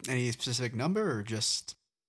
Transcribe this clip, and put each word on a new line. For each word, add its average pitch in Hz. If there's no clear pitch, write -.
any 123
specific 120
number 160
or 104
just -